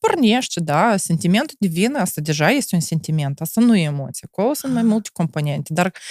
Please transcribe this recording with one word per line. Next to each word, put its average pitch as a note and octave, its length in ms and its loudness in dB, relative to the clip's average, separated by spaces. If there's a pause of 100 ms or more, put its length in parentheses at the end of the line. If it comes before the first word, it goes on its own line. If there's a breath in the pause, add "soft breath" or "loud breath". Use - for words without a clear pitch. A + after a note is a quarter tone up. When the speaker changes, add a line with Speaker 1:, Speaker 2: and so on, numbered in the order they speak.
Speaker 1:
pornește, B3 600 2
da, E3+ 360 2
sentimentul F3+ 640 0
devine, G3+ 400 0
asta F3+ 220 -2
deja D3+ 300 2
este C4 240 0
un E3+ 60 4
sentiment, D3+ 600 -2
asta E3+ 200 -2
nu A#3 160 6
e F3 80 4
emoție. C#3+ 480 -6
Acolo A3+ 200 0
sunt C#4 200 -4
mai A#3 100 0
Speaker 2:
Ah. A#3 60 2
Speaker 1:
multe G#3+ 240 0
componente, D3 600 -4
dar F3 200 0 (180 loud breath)